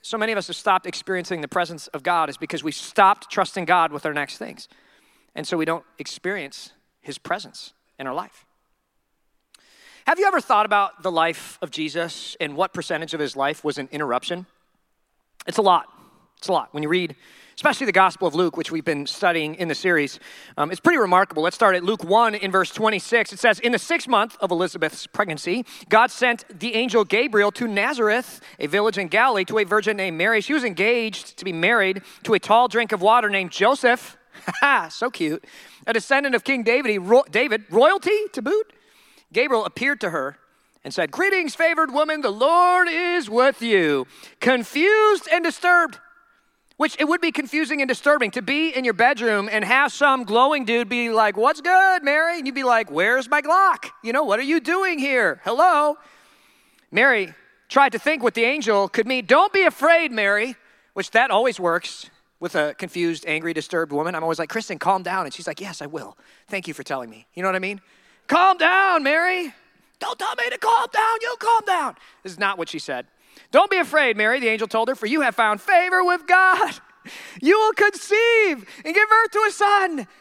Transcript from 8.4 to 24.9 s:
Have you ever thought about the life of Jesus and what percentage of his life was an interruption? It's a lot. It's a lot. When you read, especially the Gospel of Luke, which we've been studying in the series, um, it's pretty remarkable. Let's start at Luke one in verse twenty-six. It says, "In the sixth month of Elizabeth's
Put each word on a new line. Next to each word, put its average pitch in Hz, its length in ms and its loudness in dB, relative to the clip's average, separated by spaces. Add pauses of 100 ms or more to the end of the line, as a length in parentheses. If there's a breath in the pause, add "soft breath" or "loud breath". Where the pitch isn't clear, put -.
Have 339 140 0
you 403 60 2
ever 370 160 2
thought 214 240 2
about 202 380 0
the 185 80 -4
life 165 500 -2
of 165 100 -10
Jesus 156 720 -8
and 147 160 -8
what 185 160 -2
percentage 165 400 -8
of 156 80 -4
his 135 140 -4
life 139 280 -4
was 147 140 -4
an 135 140 -10
interruption? 147 560 -6 (1000)
It's - 120 -4
a 220 40 2
lot. 180 260 4 (500 soft breath)
It's - 120 -10
a - 20 2
lot. 147 220 -2
When 147 100 -6
you 151 60 -4
read, 175 260 -2 (400 soft breath)
especially 277 300 0
the 196 80 -2
Gospel 190 340 2
of 147 80 -2
Luke, 170 220 0
which 160 120 -8
we've 160 140 -6
been 147 240 -4
studying 165 480 -2
in 180 140 -6
the 143 60 -4
series, 160 440 -2 (380 loud breath)
um, 151 140 -2
it's 185 100 -10
pretty 339 160 4
remarkable. 185 440 2
Let's 175 140 0
start 196 200 4
at 180 100 -2
Luke 202 180 -2
one 214 320 2
in 196 160 -6
verse 185 180 2
twenty-six. 214 640 -2
It 196 80 -18
says, 220 200 2
"In 240 120 0
the 226 80 0
sixth - 300 -4
month 226 320 2
of 190 100 -2
Elizabeth's 170 560 -4